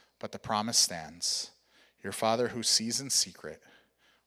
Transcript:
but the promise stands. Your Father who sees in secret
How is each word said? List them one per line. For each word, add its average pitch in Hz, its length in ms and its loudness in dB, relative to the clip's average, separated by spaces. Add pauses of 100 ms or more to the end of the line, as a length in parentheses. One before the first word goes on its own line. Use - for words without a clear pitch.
(180)
but - 140 -8
the - 80 -10
promise 110 400 2
stands. 82 720 -2 (520)
Your 98 100 -6
Father 117 340 2
who 110 160 -6
sees 113 360 2
in 135 120 -6
secret - 500 -2 (640)